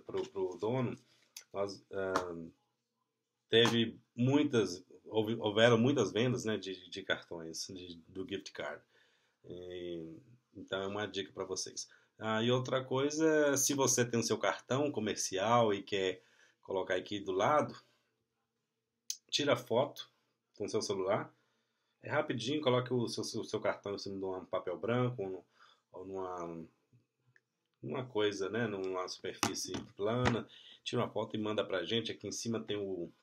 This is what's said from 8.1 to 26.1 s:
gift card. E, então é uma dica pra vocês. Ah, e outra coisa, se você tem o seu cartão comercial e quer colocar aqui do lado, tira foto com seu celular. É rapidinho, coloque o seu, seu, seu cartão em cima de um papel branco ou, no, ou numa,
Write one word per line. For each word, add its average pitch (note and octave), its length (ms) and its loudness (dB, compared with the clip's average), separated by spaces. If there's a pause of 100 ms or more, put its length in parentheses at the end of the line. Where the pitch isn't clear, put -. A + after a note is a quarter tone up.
gift F#2+ 260 -8
card. D2 300 -10 (600)
E, F2 720 -10 (400)
então F#2+ 260 -4
é F#2+ 40 -4
uma G2+ 200 -4
dica F#2+ 260 -6
pra F#2+ 120 -6
vocês. - 440 -8 (300)
Ah, A2 240 0
e A#2+ 80 4
outra B2+ 340 0
coisa, D3 720 4
se C3+ 180 2
você C3 300 4
tem A#2 160 0
o - 20 2
seu G#2+ 160 0
cartão B2+ 540 0
comercial G#2+ 800 2
e G2+ 100 0
quer F#2+ 400 0 (400)
colocar F#2 320 -2
aqui F#2 240 -2
do F#2+ 140 -4
lado, A#2 420 2 (1600)
tira C#3+ 260 4
foto - 540 0 (440)
com G2+ 140 -6
seu G#2+ 140 0
celular. G2+ 520 0 (680)
É A#2+ 80 -10
rapidinho, C#3+ 500 0
coloque B2+ 320 2
o A#2 160 0
seu, - 160 -6
seu, G#2+ 180 -6
seu G#2 160 -2
cartão G2+ 360 -4
em F#2 40 -6
cima G2 200 -8
de F#2+ 60 -6
um F#2 200 -6
papel F2+ 340 -4
branco A#2+ 440 0
ou, F#2+ 80 -4
no, F2+ 140 -10 (480)
ou F#2 140 -14
numa, F2+ 600 -8 (1160)